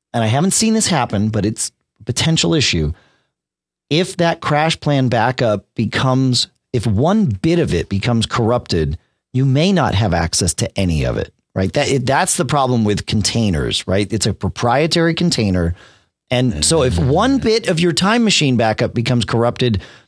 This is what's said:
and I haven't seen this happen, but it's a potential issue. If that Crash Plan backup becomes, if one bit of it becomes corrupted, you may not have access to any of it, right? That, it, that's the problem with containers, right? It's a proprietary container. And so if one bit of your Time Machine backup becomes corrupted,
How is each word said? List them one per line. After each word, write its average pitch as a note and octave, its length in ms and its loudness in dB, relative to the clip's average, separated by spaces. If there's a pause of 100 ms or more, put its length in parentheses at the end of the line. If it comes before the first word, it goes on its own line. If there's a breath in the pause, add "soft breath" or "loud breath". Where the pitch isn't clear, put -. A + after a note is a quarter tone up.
(140)
and A#2 80 0
I A2 60 2
haven't D3+ 240 0
seen A3 220 0
this A3 120 0
happen, A#2 440 0
but G#2+ 140 -2
it's - 280 -4 (280)
a - 40 -20
potential - 500 0
issue. D#2+ 380 0 (1000 soft breath)
If F3+ 280 -2
that E3+ 220 0
Crash D#3 380 0
Plan C3+ 300 0
backup A#2 560 0 (100)
becomes, B2+ 720 0 (240)
if A#2+ 140 -2
one D3+ 400 2
bit E3 320 0
of D3 160 0
it E2+ 140 -2
becomes A2+ 380 -2
corrupted, G#2 720 -2 (340)
you B2+ 120 0
may C#3+ 280 2
not D#3+ 220 2
have G2+ 200 2
access E2+ 400 -2
to - 240 -4
any E2 260 0
of A#1+ 120 -2
it, F2+ 160 -6 (220)
right? F#2+ 180 -2
That, C#3 160 0
it, B2+ 180 0
that's D3+ 300 0
the F3 80 0
problem B2+ 400 0
with G#2 220 0
containers, F#2+ 800 -2
right? G2 240 0
It's A2 140 -2
a G#2 80 0
proprietary D#3 800 0
container. G2 600 0 (560 loud breath)
And B2 340 0
so D#3+ 180 2
if B2+ 160 0
one F3+ 400 2
bit A3 300 0
of E3 120 0
your F3 120 2
Time A3 320 2
Machine D3+ 340 2
backup A2 340 0
becomes A#2+ 320 0
corrupted, A#2 560 0 (280 loud breath)